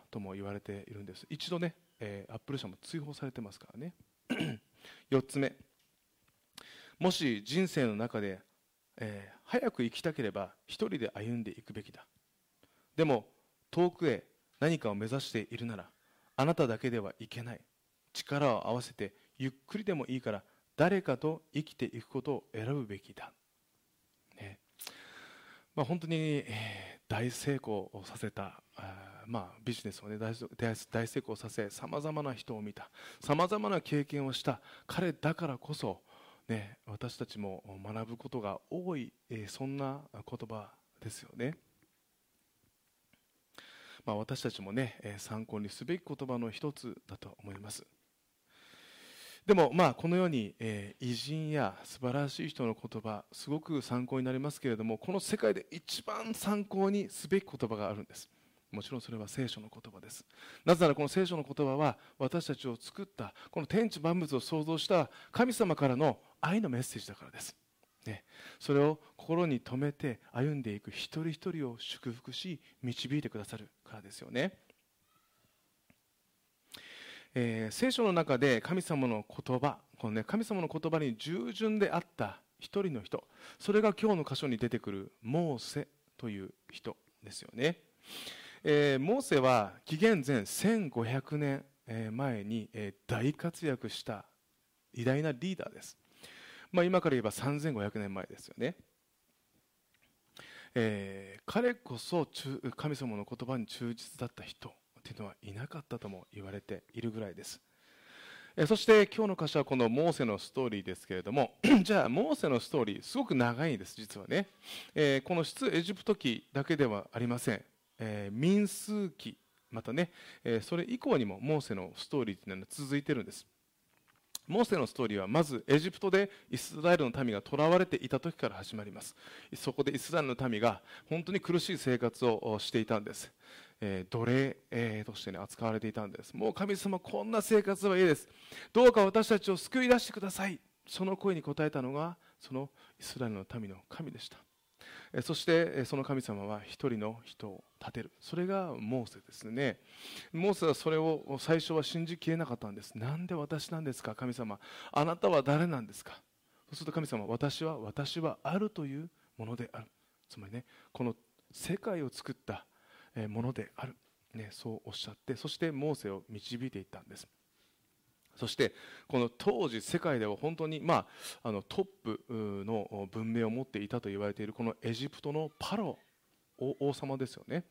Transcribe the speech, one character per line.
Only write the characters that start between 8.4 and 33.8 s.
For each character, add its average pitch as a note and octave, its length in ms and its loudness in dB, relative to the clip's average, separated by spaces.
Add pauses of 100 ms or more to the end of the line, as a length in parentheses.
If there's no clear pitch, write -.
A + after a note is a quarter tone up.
え G2+ 360 -8
ー、 - 100 -20
早 - 280 0
く - 120 -2
行 A#2 100 0
き - 80 -10
た E3 120 -2
け C3 100 -4
れ G2+ 80 0
ば F#2+ 220 -4 (140)
一 - 200 -2
人 F#3+ 100 -2
で A2+ 160 -2
歩 A2 220 -4
ん A#2 80 -2
で G2+ 80 -8
い - 100 -14
く - 120 -14
べ G#2+ 100 -10
き - 80 -20
だ。 - 140 -20 (880)
で D#3+ 80 4
も、 C3 240 4 (440)
遠 F3 200 4
く E3+ 160 0
へ G#2+ 160 2 (360)
何 D#3+ 200 2
か A2 100 0
を G2+ 60 0
目 G#2+ 120 -2
指 C3+ 140 -2
し - 100 -8
て A2 200 -2
い A#2+ 60 -8
る A#2 80 -6
な A#2 100 -6
ら、 F2+ 140 -12 (480)
あ C3+ 80 6
な E3 100 4
た D3 120 6
だ A2 100 0
け B2+ 120 0
で A#2 100 0
は G2 200 -4
い A2+ 80 -12
け B2 140 -10
な A#2 120 -8
い。 - 80 -14 (520)
力 C#3+ 420 2
を - 120 -2
合 A2+ 80 2
わ B2 60 -2
せ - 120 -10
て、 - 200 -6 (240)
ゆ C3 120 -2
っ - 20 -6 (160)
く - 100 -6
り G#3+ 60 -6
で G3 100 0
も C#3+ 120 -2
い B2+ 120 -4
い A#2+ 40 -8
か A2+ 100 -2
ら、 G2+ 120 -4 (340)
誰 F3+ 240 6
か C3+ 160 0
と D#3+ 260 -2 (100)
生 D3+ 100 0
き - 120 -20
て A#2+ 100 -2
い A2+ 160 -6
く - 60 -16
こ C3 140 -4
と C#3 120 -2
を A#2+ 100 -6 (100)
選 A2 140 -4
ぶ C3+ 180 -2
べ G2+ 140 -8
き - 140 -20
だ。 - 200 -14 (1040)
ね。 G2+ 220 -16 (1160)
ま D3+ 80 2
あ、 - 20 -4
本 E3 160 -2
当 E3 60 -8
に、 E3 80 0
え A2 920 -2
ー、 - 60 -4
大 A#2 180 0
成 C3+ 260 -2
功 G#2 380 -4
を G2 120 -12
さ - 120 -14
せ G#2+ 140 -6
た、 G2 320 -10 (140)
あ F#2+ 500 -16
ー、 - 20 -10
ま G2 240 -4
あ、 - 100 -20
ビ B2 100 -2
ジ - 100 -12
ネ G#2 80 -6
ス - 120 -12
を G#2 40 -14
ね、 G#2+ 100 -6
大、 A2 160 -2 (220)
大、 A2+ 200 0 (140)
大 A2+ 180 0
成 - 120 -4
功 - 160 -6
さ A2+ 140 -10
せ、 G#2 200 -4
様 - 300 -6
々 D3+ 240 -4
な C3+ 100 -4
人 A2+ 220 -10
を G#2+ 60 -8
見 G#2 120 -8
た、 - 160 -16 (300)
様 D#3+ 300 6
々 G#3 200 2
な F#3 120 2